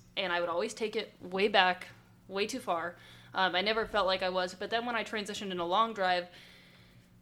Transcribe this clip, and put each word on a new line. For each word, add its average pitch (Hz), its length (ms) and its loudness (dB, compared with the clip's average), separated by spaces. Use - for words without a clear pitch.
and 190 160 -2
I 175 80 2
would 175 100 0
always 190 240 -2
take 220 220 -6
it 208 260 -4
way 190 280 0
back, 185 380 4
way 196 180 -2
too 247 120 -8
far. 170 360 -4
Um, 185 220 2
I 185 60 4
never 214 240 2
felt 202 220 2
like 190 160 2
I 185 60 0
was, 185 240 0
but 196 160 -8
then 226 160 0
when 240 100 -2
I 214 80 -2
transitioned 208 480 -6
in 180 80 -4
a 170 60 -2
long 214 280 2
drive, 180 340 0